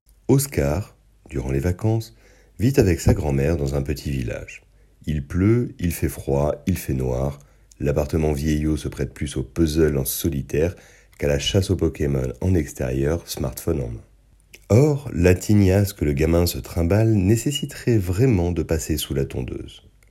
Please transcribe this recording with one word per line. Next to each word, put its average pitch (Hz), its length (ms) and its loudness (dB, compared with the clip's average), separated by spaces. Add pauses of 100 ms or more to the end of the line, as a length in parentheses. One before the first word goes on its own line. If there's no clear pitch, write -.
(280)
Oscar, 92 680 0 (340)
durant 64 200 -6
les 67 100 0
vacances, 110 540 -2 (460)
vit 131 160 2
avec 98 240 4
sa - 140 4
grand-mère 73 420 0
dans 71 180 -2
un 71 80 0
petit 71 280 -6
village. - 540 -8 (420)
Il 76 200 -2
pleut, 110 520 2
il 85 140 -2
fait - 180 -4
froid, 71 560 -2
il 90 100 0
fait - 180 -6
noir. 65 440 -4 (420)
L'appartement 76 520 0
vieillot 76 440 0
se 73 120 -8
prête - 260 -6
plus - 220 -8
au 65 60 -2
puzzle 78 540 0
en 67 80 -2
solitaire 73 720 -2 (420)
qu'à 73 80 -4
la 71 120 2
chasse 95 320 0
aux 92 60 2
Pokémon 71 560 -2 (100)
en 92 120 2
extérieur, 69 720 -2
smartphone 71 520 -4
en 62 80 -6
main. 57 160 -12 (640)
Or, 139 440 4
la 90 220 6
tignasse 98 600 4
que - 100 -4
le 73 80 2
gamin 82 340 2
se - 120 -4
trimballe 98 560 2
nécessiterait 113 840 0
vraiment 92 540 2
de 82 100 -2
passer 76 360 -2
sous - 160 -6
la 69 100 0
tondeuse. - 640 -10 (220)